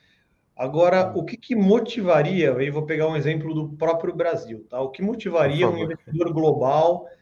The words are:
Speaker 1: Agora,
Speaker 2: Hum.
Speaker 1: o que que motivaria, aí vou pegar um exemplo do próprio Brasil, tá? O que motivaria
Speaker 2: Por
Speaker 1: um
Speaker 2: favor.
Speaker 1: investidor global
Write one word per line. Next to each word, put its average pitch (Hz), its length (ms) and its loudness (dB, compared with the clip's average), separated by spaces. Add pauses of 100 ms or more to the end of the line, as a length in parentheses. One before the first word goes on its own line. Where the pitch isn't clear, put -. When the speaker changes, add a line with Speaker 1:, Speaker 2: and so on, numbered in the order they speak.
(560)
Speaker 1:
Agora, 175 540 2
Speaker 2:
Hum. 185 100 -4
Speaker 1:
o - 60 -6
que - 100 -10
que - 180 -8
motivaria, 185 1000 2
aí 139 140 -2
vou 151 160 -4
pegar 156 240 -2
um 160 80 -2
exemplo 156 360 -2
do 151 220 -6
próprio 165 400 -2
Brasil, 139 540 -4
tá? 123 100 -8
O 135 100 -4
que - 120 -10
motivaria 170 640 0
Speaker 2:
Por - 60 0
Speaker 1:
um 165 60 -6
Speaker 2:
favor. 160 120 -4
Speaker 1:
investidor 160 400 -4
global 151 760 2 (140)